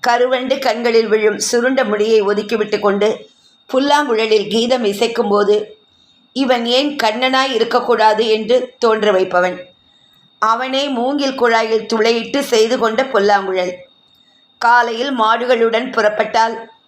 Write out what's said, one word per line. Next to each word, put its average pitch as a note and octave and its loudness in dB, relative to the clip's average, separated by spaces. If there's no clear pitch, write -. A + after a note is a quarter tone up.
கருவண்டு B3+ 0
கண்களில் A3+ 0
விழும் G#3+ 0
சுருண்ட B3+ 0
முடியை G#3+ 2
ஒதுக்கிவிட்டு G#3 -2
கொண்டு G#3 0
புல்லாங்குழலில் A#3 0
கீதம் A#3 0
இசைக்கும்போது G#3 0
இவன் B3 0
ஏன் C4+ 0
கண்ணனாய் C4 0
இருக்கக்கூடாது A3+ 2
என்று A3 0
தோன்ற A3 2
வைப்பவன். F#3 0
அவனே C4 0
மூங்கில் C4 -2
குழாயில் A3+ 0
துளையிட்டு A3+ 0
செய்து A3+ 0
கொண்ட A3 0
புல்லாங்குழல். G3 0
காலையில் A#3+ 0
மாடுகளுடன் A#3 0
புறப்பட்டால் A3+ -2